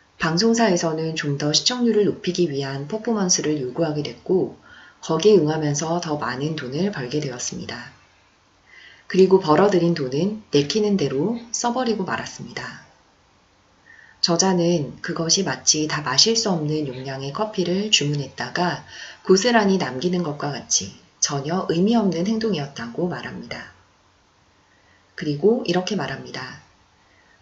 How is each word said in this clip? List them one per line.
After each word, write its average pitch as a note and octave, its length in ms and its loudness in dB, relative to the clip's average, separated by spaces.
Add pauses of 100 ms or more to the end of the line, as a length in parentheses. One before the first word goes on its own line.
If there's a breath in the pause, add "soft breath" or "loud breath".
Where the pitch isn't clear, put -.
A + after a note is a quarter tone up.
(160 loud breath)
방송사에서는 E3+ 1000 2
좀 C#3+ 200 -2
더 D3 160 0
시청률을 A3 540 2
높이기 E3+ 440 0
위한 C#3 380 -4
퍼포먼스를 F#3+ 720 0
요구하게 D3+ 440 -2
됐고 C3 520 -2 (460 loud breath)
거기에 F#3 340 4
응하면서 D#3 640 2
더 D3+ 160 -4
많은 C3+ 400 -4
돈을 C#3+ 360 -4
벌게 C3+ 280 -4
되었습니다. A#2+ 720 -8 (1120 loud breath)
그리고 F#3 320 6
벌어들인 E3+ 560 4
돈은 D3+ 560 -2
내키는 G3+ 460 2
대로 D#3 420 0 (140)
써버리고 A#3 520 -2
말았습니다. - 760 -10 (1400 loud breath)
저자는 E3+ 800 2
그것이 E3 420 -2
마치 D3+ 420 0
다 D3 140 -4
마실 D3 360 2
수 G#3+ 140 -2
없는 D3+ 380 -2
용량의 C3+ 460 -8
커피를 G3+ 560 -2
주문했다가 D3 960 -2 (400 loud breath)
고스란히 G3 500 6
남기는 E3+ 460 -2
것과 C#3+ 280 -4
같이 - 440 -4 (260)
전혀 D3+ 480 -2
의미 F#3+ 260 2
없는 F#3+ 320 2
행동이었다고 F3+ 840 -4
말합니다. B2 640 -10 (1400 soft breath)
그리고 D#3 520 2
이렇게 F#3 300 -2
말합니다. C3 640 -8 (800 soft breath)